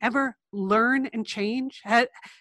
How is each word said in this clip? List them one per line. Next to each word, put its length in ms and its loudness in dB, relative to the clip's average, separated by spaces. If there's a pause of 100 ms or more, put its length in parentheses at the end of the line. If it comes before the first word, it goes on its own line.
ever 340 0 (160)
learn 600 2
and 120 -6
change? 600 -6
Ha-, 220 4 (340)